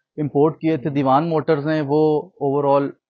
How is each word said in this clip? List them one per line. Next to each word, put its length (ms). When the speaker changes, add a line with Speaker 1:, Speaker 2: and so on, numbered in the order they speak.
Speaker 1:
import 360
किए 220
थे, 40
Speaker 2:
हम्म। 120
Speaker 1:
दीवान 300
Motors 420
हैं, 160
वो 520
overall 500